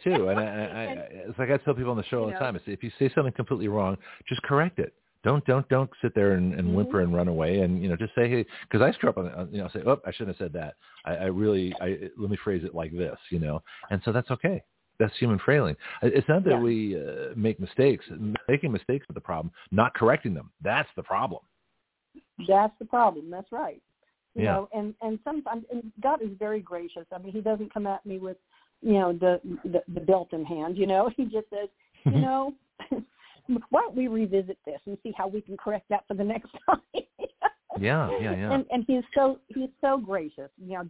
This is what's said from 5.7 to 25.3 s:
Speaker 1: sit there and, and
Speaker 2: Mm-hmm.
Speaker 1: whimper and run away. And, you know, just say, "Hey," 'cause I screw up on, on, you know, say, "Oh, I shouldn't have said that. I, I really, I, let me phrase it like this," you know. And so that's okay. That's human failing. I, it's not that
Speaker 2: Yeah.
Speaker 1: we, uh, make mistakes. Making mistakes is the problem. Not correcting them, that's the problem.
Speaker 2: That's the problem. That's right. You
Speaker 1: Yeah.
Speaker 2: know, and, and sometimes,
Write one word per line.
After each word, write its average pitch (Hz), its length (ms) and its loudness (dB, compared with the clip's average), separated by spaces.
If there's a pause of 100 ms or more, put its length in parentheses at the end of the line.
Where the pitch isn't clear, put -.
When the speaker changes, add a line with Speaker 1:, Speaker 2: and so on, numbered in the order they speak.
Speaker 1:
sit 120 100 0
there 101 200 6
and, 90 200 2
and 90 140 -2
Speaker 2:
Mm-hmm. 87 100 2
Speaker 1:
whimper 101 240 2
and 87 100 2
run 87 160 2
away. 85 340 2
And, 90 200 2
you 95 80 -2
know, 85 60 0
just 107 180 -6
say, 120 160 4
"Hey," 120 160 0 (240)
'cause 110 140 4
I 151 80 6
screw - 180 0
up - 80 -2
on, 90 120 -4
on, 85 220 -8
you 104 60 -8
know, 92 160 -6
say, - 140 -6
"Oh, 135 180 4
I 92 60 -6
shouldn't 98 260 -8
have 92 80 -6
said 76 80 -8
that. 78 220 -8 (280)
I, 85 120 -4
I 90 100 -4
really, 95 560 2
I, 92 340 -4
let 101 140 -6
me 101 140 -2
phrase 92 200 -2
it 87 120 -8
like 82 160 -6
this," 82 260 -6 (140)
you 87 80 -2
know. 76 240 -4 (260)
And 98 160 -2
so 117 60 0
that's 120 180 -2
okay. - 340 -2 (360)
That's 107 180 2
human 113 260 2
failing. 123 320 4 (280)
I, 120 40 6
it's 139 220 4
not 180 140 4
that 165 80 4
Speaker 2:
Yeah. 120 100 4
Speaker 1:
we, 110 340 0
uh, 69 400 -8
make 110 240 0
mistakes. 127 460 2 (420)
Making 143 240 2
mistakes 127 380 -4
is - 60 -12
the - 60 -10
problem. 85 300 -6 (200)
Not 110 240 4
correcting 113 400 4
them, - 160 -12 (100)
that's 123 340 -2
the 92 60 -10
problem. 101 400 -2 (1040)
Speaker 2:
That's 202 320 4
the 226 60 -12
problem. 185 460 2
That's 185 200 -12
right. 233 300 -8 (540)
You - 80 0
Speaker 1:
Yeah. 110 80 2
Speaker 2:
know, 196 220 -2
and, 214 280 -4
and 220 220 -4
sometimes, 233 480 -6